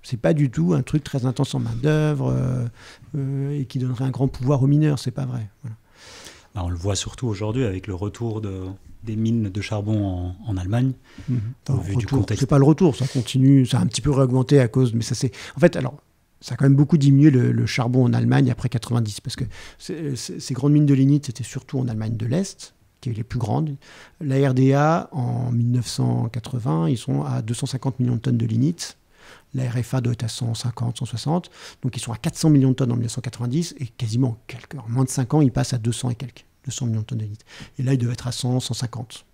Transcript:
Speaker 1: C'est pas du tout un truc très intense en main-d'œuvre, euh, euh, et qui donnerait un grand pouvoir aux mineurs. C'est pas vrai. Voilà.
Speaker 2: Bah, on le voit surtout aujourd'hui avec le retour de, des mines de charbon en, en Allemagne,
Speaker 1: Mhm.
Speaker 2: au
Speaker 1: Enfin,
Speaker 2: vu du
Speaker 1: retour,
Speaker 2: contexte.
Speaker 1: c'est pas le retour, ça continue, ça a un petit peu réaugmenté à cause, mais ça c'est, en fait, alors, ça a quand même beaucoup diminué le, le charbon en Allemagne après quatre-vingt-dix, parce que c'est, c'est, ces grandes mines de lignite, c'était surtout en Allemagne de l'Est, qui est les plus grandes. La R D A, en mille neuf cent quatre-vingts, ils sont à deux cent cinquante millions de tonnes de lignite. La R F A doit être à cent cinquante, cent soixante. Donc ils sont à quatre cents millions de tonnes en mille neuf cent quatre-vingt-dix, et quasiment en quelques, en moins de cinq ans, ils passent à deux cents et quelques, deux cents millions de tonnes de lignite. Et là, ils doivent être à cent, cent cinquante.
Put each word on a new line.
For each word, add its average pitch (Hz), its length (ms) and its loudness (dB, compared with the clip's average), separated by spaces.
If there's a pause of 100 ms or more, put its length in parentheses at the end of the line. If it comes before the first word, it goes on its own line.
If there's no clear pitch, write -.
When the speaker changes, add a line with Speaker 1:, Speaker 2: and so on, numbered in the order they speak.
Speaker 1:
C'est 123 140 -8
pas 165 160 2
du 147 160 2
tout 170 240 0
un 139 100 2
truc - 200 -2
très 123 220 -4
intense 131 280 -2
en 135 60 -2
main-d'œuvre, 131 720 0
euh, 127 340 -2 (520)
euh, 139 420 -4
et 131 60 -4
qui - 120 -8
donnerait 127 280 -2
un 131 40 0
grand 131 200 0
pouvoir 131 340 0
aux 135 40 4
mineurs. 147 320 4
C'est 123 120 -4
pas 135 140 -6
vrai. 123 240 -6 (140)
Voilà. 110 120 -12 (800)
Speaker 2:
Bah, 95 80 -6
on 87 60 -4
le 90 80 -4
voit 98 180 -2
surtout - 320 -6
aujourd'hui 110 380 -2
avec 95 220 -4
le 101 60 -6
retour 107 460 -4
de, 95 280 -8 (360)
des 110 140 -6
mines 113 320 0
de 98 120 -4
charbon 104 440 -2
en, 90 300 -4 (100)
en 107 120 -4
Allemagne, 117 360 0 (340)
Speaker 1:
Mhm. 123 120 0 (300)
Speaker 2:
au 135 40 2
Speaker 1:
Enfin, - 80 0
Speaker 2:
vu 98 140 -4
du 120 100 0
Speaker 1:
retour, 135 140 0
Speaker 2:
contexte. 104 200 0
Speaker 1:
c'est 131 100 0
pas 147 80 4
le 139 60 8
retour, 156 320 6
ça 131 120 -2
continue, 135 580 4
ça 120 140 2
a - 20 4
un - 40 2
petit 117 160 -2
peu 147 100 0
réaugmenté 131 500 4
à 120 80 2
cause, 127 240 2
mais 113 100 0
ça 127 100 -4
c'est, 120 180 -2 (260)
en - 20 -10
fait, 170 160 6
alors, 127 260 -4 (380)
ça - 140 -10
a - 40 -8
quand 139 80 4
même 139 100 8
beaucoup 147 220 4
diminué 139 320 8
le, 123 220 4
le 113 140 2
charbon 123 400 2
en 120 80 4
Allemagne 123 360 4
après 123 200 -2
quatre-vingt-dix, 117 500 -2
parce - 160 -10
que 131 100 -6 (320)
c'est, 151 380 -8
c'est, - 240 -10
ces - 140 -8
grandes 135 200 4
mines 147 120 6
de 139 80 6
lignite, 139 320 4
c'était 120 180 -8
surtout - 360 -8
en 127 100 -2
Allemagne 110 260 -4
de 110 100 -4
l'Est, 170 500 -4 (260)
qui 127 80 -6
est 113 40 -4
les 110 100 -6
plus 120 160 -6
grandes. 135 360 -2 (460)
La 139 280 2
R 127 40 0
D 131 200 4
A, 151 380 2
en 120 400 -2
mille 120 200 0
neuf 123 160 0
cent 120 420 -2
quatre-vingts, 135 580 -2
ils 131 100 0
sont 139 260 -4
à 127 180 -4
deux 113 120 -4
cent 135 120 -4
cinquante 131 340 -6
millions 123 160 2
de 113 60 -4
tonnes 123 160 0
de 117 80 0
lignite. 123 520 -2 (560)
La 127 160 -4
R 120 140 -2
F - 100 -6
A 131 80 0
doit 120 120 0
être 117 100 -6
à 113 40 -4
cent 117 260 -4
cinquante, 120 440 -4
cent 127 80 -6
soixante. 156 440 -4 (320)
Donc 120 140 -4
ils 120 40 -4
sont - 120 -8
à 110 60 -6
quatre - 200 -6
cents 160 120 2
millions 135 200 6
de 127 60 2
tonnes 120 160 0
en 120 40 0
mille 117 80 -2
neuf 117 100 -4
cent - 80 -6
quatre-vingt-dix, 123 580 -4
et 127 80 -6
quasiment 123 420 -2
en 113 80 -6 (100)
quelques, - 280 -16
en 113 140 -12
moins 127 140 0
de 127 60 -2
cinq 131 240 -2
ans, 156 80 4
ils 131 100 4
passent 131 220 -2
à 123 40 -2
deux 113 140 -2
cents 123 180 -4
et 120 60 -4
quelques, - 300 -16 (200)
deux 127 60 -8
cents - 140 -6
millions 110 160 -2
de 107 40 -6
tonnes 113 140 -6
de 110 40 -6
lignite. 104 220 -12 (320)
Et 135 60 -4
là, 131 100 2
ils 135 40 2
doivent 120 160 0
être - 140 -8
à 120 40 -4
cent, 127 280 -2
cent 123 140 -6
cinquante. - 600 -8